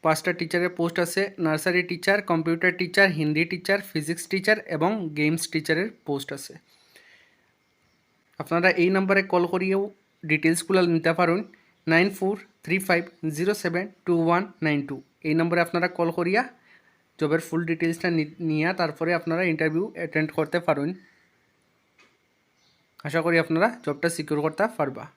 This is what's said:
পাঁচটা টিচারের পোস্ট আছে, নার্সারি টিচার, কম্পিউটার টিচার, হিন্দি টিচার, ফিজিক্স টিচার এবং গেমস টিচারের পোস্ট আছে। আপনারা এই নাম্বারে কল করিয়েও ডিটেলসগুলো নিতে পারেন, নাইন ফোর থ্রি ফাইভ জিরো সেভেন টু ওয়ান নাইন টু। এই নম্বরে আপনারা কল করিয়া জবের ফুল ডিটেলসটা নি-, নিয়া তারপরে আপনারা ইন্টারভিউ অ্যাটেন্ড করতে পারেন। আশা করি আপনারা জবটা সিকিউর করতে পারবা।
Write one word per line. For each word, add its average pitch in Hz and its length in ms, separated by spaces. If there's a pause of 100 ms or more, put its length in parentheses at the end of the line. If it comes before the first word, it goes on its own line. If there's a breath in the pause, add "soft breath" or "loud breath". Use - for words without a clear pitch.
পাঁচটা 160 300
টিচারের 170 360
পোস্ট 170 300
আছে, 185 400
নার্সারি 170 440
টিচার, 180 400
কম্পিউটার 170 540
টিচার, 185 340
হিন্দি 156 340
টিচার, 185 340 (140)
ফিজিক্স 160 360
টিচার 196 300
এবং 170 580
গেমস 156 320
টিচারের 165 420 (160)
পোস্ট 139 260
আছে। - 260 (1800 soft breath)
আপনারা 170 320
এই 175 200
নাম্বারে 190 320
কল 180 240
করিয়েও 190 440 (360)
ডিটেলসগুলো 165 560
নিতে 165 300
পারেন, 175 320 (440 soft breath)
নাইন 170 220
ফোর 196 280 (240)
থ্রি 175 160
ফাইভ 175 260 (260)
জিরো 170 240
সেভেন 185 340 (160)
টু 170 200
ওয়ান 175 280 (100)
নাইন 147 240
টু। 135 160 (200)
এই 156 120
নম্বরে 170 260
আপনারা 170 280
কল 170 220
করিয়া 185 380 (720 soft breath)
জবের 156 200
ফুল 165 240
ডিটেলসটা 165 460
নি-, 160 160 (140)
নিয়া 160 340
তারপরে 165 400
আপনারা 165 280
ইন্টারভিউ 160 520
অ্যাটেন্ড 156 380
করতে 160 280
পারেন। 147 340 (2000 soft breath)
আশা 156 180
করি 170 160
আপনারা 165 480
জবটা 147 220
সিকিউর 151 320
করতে 156 260 (100)
পারবা। 131 400